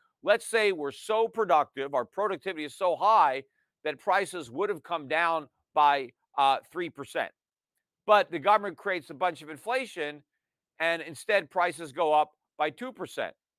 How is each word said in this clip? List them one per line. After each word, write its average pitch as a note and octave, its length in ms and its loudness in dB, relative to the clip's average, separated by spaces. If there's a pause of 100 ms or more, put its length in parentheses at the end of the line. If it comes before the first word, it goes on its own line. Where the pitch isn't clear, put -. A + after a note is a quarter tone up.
(220)
let's G#3 240 2
say G#3+ 260 2
we're D3 200 -6
so A3 360 -2
productive, D3+ 640 0
our B2 120 0
productivity F#3+ 600 -6
is C#3 100 -14
so F3+ 200 0
high E3+ 480 4 (400)
that D3 160 -4
prices F3+ 500 -2
would F3 200 -4
have F3 140 -8
come D#3 240 -8
down D#3+ 400 0 (260)
by, C#3+ 380 4 (260)
uh, C#3 200 4 (140)
three F3 180 -8
percent. C3+ 420 -8 (760)
But G#3 240 4
the E3 100 -6
government G3 380 0
creates F3+ 320 -8
a D#3 60 -16
bunch E3 260 -4
of D3 80 -18
inflation, D#3 720 -8 (580)
and E3 220 -2
instead E3 480 -2
prices E3+ 420 -2
go D3+ 220 2
up D3+ 180 4 (260)
by D#3 120 -2
two A#3+ 220 -10
percent. C#3 420 -10 (260)